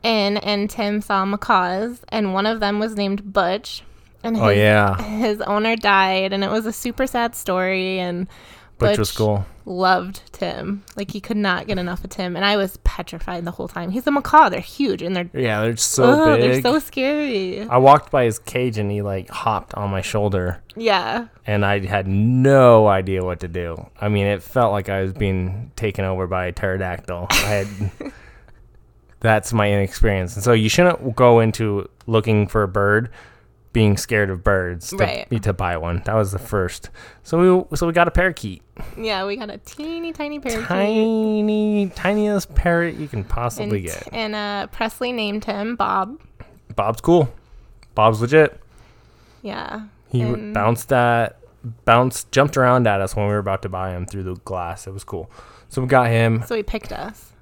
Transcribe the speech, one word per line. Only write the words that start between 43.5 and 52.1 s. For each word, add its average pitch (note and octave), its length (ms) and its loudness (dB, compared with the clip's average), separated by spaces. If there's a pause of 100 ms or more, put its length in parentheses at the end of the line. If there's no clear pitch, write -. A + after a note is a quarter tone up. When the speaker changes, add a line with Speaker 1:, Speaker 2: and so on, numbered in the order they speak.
Speaker 1:
And, F2+ 80 -6
Speaker 2:
get. E2 260 -10
Speaker 1:
and, G#3+ 220 -6
uh, G#3 340 -6
Presley A3+ 440 -6
named G#3+ 340 -4
him G#3+ 300 -6
Bob. G3 440 -2 (560)
Speaker 2:
Bob's A2 240 -2
cool. E3 320 4 (600)
Bob's G#2+ 260 4
legit. C#3+ 400 4 (840)
Speaker 1:
Yeah. G#3+ 440 -10 (240)
Speaker 2:
He - 100 -2
w-, A#2+ 160 -2
Speaker 1:
And A2 180 -10
Speaker 2:
bounced A2+ 380 0
at, A#2+ 460 0 (460)
bounced, A#2+ 460 2